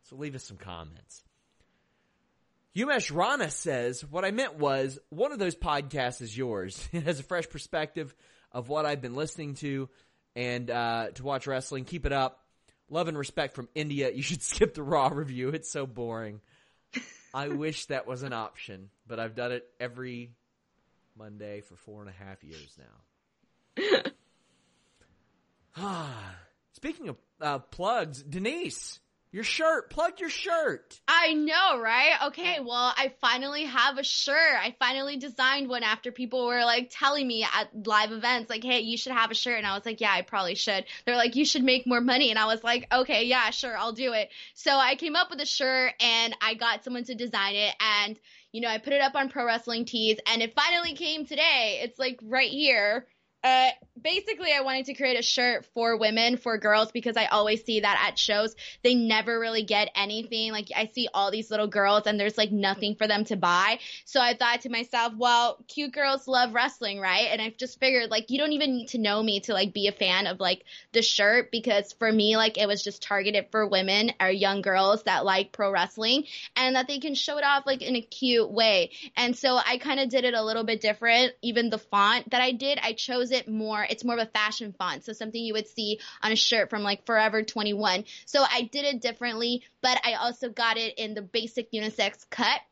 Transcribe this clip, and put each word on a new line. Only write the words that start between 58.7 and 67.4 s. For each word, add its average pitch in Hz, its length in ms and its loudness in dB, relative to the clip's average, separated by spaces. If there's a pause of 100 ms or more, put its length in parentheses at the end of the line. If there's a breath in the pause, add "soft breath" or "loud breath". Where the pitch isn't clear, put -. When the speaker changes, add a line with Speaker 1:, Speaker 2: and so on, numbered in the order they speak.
Speaker 2:
they 247 120 6
never 226 460 2
really 226 220 -2
get 208 320 2
anything. 220 580 -2
Like, 214 240 -6
I 220 160 -2
see 247 220 -2
all 196 160 2
these 220 200 -4
little 214 160 0
girls, 208 380 4
and 208 160 2
there's, 208 160 0
like, 214 160 2
nothing 202 440 0
for 214 120 0
them 208 160 2
to 214 120 -4
buy. 185 420 4 (260 loud breath)
So - 160 2
I 240 160 4
thought 240 240 2
to 262 80 -10
myself, 233 480 -2
"Well, 240 520 4
cute 294 260 -6
girls 277 340 0
love 254 240 4
wrestling, 226 480 0
right?" 190 300 2
And 220 100 0